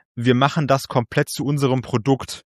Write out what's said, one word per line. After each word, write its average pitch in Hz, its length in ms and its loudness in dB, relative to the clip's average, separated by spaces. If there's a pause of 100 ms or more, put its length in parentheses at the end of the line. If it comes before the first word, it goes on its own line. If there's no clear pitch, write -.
(140)
wir 120 200 2
machen 139 340 2
das 135 200 0
komplett 139 400 0
zu - 160 -8
unserem 135 380 0
Produkt. - 600 -2 (140)